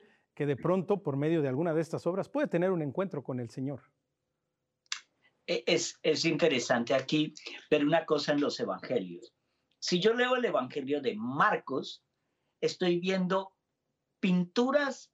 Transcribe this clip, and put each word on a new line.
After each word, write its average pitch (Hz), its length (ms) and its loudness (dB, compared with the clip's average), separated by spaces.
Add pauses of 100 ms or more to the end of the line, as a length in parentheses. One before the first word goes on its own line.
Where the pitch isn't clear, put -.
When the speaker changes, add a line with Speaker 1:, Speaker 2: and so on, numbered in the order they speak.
(340)
Speaker 1:
que 147 120 -4
de 143 100 2
pronto, 185 460 0
por 139 140 -2
medio 151 260 2
de 139 60 0
alguna 151 260 0
de 165 80 2
estas 151 240 -6
obras, 175 240 -2
puede 277 180 0
tener 180 240 2
un 170 100 0
encuentro 151 400 -4
con 131 180 -6
el 117 100 -8
Señor. 135 320 -6 (1600)
Speaker 2:
E-, - 200 -2
es, - 360 0
es 156 220 2
interesante 143 680 2
aquí 151 400 0 (360)
ver 151 140 6
una 160 220 4
cosa 151 260 0
en 147 80 2
los 131 200 0
evangelios. 92 720 -6 (460)
Si 180 220 0
yo 220 140 4
leo 247 220 2
el 247 100 0
evangelio 143 560 -2
de 113 140 -2
Marcos, 135 840 -2 (580)
estoy 175 380 0
viendo 185 540 -2 (680)
pinturas 247 920 2